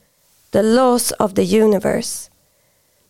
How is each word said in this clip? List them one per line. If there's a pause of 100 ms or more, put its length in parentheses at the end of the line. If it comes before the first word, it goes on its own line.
(500)
the
laws
of
the
universe (800)